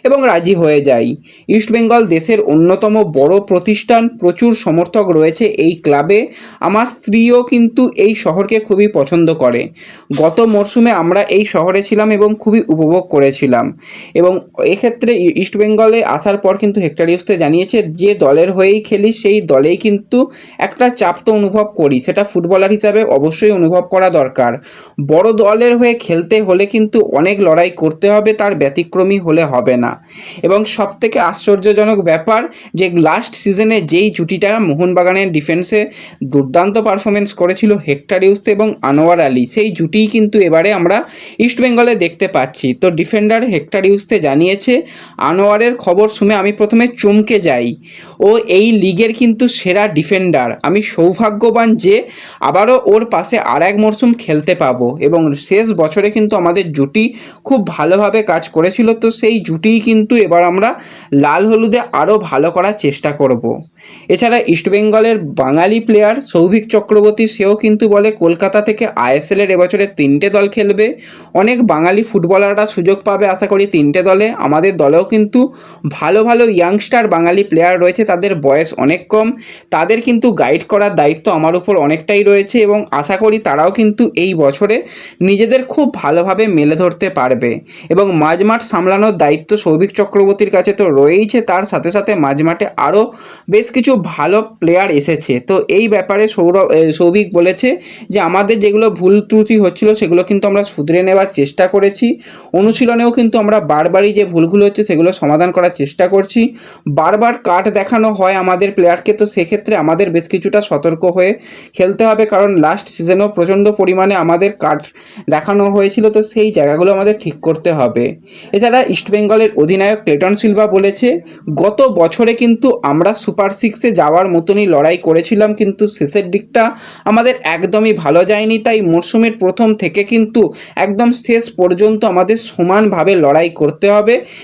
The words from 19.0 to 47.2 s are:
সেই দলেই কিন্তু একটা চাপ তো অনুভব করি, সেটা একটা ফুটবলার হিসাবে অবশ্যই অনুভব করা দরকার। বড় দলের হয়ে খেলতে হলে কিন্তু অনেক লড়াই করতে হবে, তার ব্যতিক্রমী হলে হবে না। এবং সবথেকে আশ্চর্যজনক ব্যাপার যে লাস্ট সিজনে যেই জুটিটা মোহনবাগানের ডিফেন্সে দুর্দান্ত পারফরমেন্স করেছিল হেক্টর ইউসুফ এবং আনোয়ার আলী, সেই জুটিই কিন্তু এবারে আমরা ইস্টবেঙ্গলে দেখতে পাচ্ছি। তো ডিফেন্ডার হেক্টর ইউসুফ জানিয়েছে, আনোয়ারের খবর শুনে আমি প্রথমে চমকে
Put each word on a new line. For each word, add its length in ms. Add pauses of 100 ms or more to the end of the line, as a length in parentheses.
সেই 180 (120)
দলেই 340
কিন্তু 320 (500)
একটা 180 (140)
চাপ 160 (100)
তো 40 (100)
অনুভব 280 (120)
করি, 260
সেটা 120
একটা 160
ফুটবলার 380
হিসাবে 320
অবশ্যই 480
অনুভব 300
করা 280
দরকার। 440 (540)
বড় 260
দলের 440
হয়ে 160
খেলতে 480
হলে 240
কিন্তু 400
অনেক 340
লড়াই 300
করতে 400
হবে, 240
তার 220
ব্যতিক্রমী 640
হলে 240
হবে 340
না। 260 (400)
এবং 220
সবথেকে 540
আশ্চর্যজনক 800
ব্যাপার 420 (320)
যে 180
লাস্ট 420
সিজনে 460
যেই 280
জুটিটা 500
মোহনবাগানের 720
ডিফেন্সে 540 (380)
দুর্দান্ত 540
পারফরমেন্স 560
করেছিল 440 (100)
হেক্টর 360
ইউসুফ 240
এবং 340
আনোয়ার 380
আলী, 260
সেই 260
জুটিই 360
কিন্তু 320
এবারে 340
আমরা 300 (360)
ইস্টবেঙ্গলে 560
দেখতে 320
পাচ্ছি। 460
তো 180
ডিফেন্ডার 520
হেক্টর 420
ইউসুফ 360
জানিয়েছে, 600 (360)
আনোয়ারের 580
খবর 340
শুনে 260
আমি 160
প্রথমে 360
চমকে 520